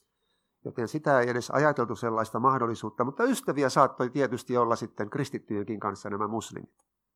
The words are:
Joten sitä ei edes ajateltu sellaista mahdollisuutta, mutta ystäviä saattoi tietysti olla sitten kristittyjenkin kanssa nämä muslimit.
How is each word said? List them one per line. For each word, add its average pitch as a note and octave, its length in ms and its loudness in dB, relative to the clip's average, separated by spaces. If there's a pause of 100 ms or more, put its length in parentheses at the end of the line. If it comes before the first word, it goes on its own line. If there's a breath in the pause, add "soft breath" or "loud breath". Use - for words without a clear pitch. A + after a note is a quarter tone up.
(640)
Joten A2 220 -4
sitä D3 320 2
ei B2 100 2
edes A#2+ 220 -2
ajateltu B2 440 2
sellaista A2+ 440 -2
mahdollisuutta, A#2+ 640 0
mutta C#3+ 200 -2
ystäviä D3+ 460 0
saattoi C3 400 4
tietysti B2 480 -2
olla A#2 180 4
sitten G#2 340 -6
kristittyjenkin G#2+ 720 -6
kanssa G#2 300 -6
nämä G#2 180 -2
muslimit. - 580 -10 (300)